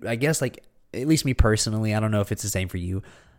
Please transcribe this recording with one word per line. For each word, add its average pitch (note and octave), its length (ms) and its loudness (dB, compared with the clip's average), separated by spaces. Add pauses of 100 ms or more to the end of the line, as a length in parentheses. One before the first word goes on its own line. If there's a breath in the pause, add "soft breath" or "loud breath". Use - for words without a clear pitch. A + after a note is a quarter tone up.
I A#2 100 -2
guess, C#3+ 260 0
like, B2 200 -4 (300)
at B2+ 140 -6
least D#3+ 180 4
me C3+ 80 2
personally, A2 640 2
I G#2+ 60 2
don't G#2+ 100 0
know G#2 100 2
if G2 120 -2
it's G2+ 100 -4
the G2+ 80 -4
same F#2 180 -2
for - 80 -6
you. F2+ 260 -4 (360 soft breath)